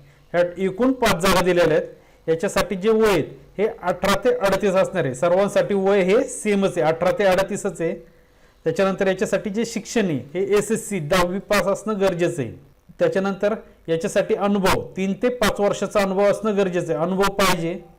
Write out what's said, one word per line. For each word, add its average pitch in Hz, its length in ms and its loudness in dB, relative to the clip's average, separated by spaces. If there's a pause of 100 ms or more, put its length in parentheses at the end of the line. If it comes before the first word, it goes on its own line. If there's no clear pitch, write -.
(320)
ह्या 175 320 0
एकूण 233 280 0
पाच 202 300 0
जागा 185 180 4
दिलेल्या 175 360 2
आहेत. - 120 -2 (400)
याच्यासाठी 185 480 -2
जे 190 140 0
वय 220 180 4
आहेत, 175 160 2 (340)
हे 202 80 0 (160)
अठरा 190 320 0 (100)
ते 247 100 4
अडतीस 190 360 0
असणार 180 340 0
आहे. 131 100 -4
सर्वांसाठी 190 600 2
वय 196 260 2
हे 196 240 4
सेमच 196 540 0
आहे, - 20 0
अठरा 165 300 2
ते 190 140 0
अडतीसच 190 560 0
आहे. 190 140 -2 (680)
त्याच्यानंतर 190 420 0
याच्यासाठी 190 440 -2
जे 220 140 -2
शिक्षण 226 400 -2
आहे, 165 120 -2
हे 190 400 -2
एसएससी 202 420 -2
दहावी 180 400 0
पास 196 280 0
असणं 196 340 -4
गरजेचं 170 420 0
आहे. 107 300 -12 (260)
त्याच्यानंतर 196 560 0 (340)
याच्यासाठी 190 460 0
अनुभव, 190 480 2 (140)
तीन 190 160 -2
ते 220 160 -2
पाच 233 320 0
वर्षाचा 202 400 0
अनुभव 196 220 0
असणं 202 340 2
गरजेचं 175 380 0
आहे, 151 80 -2
अनुभव 185 200 0
पाहिजे. 185 580 0 (180)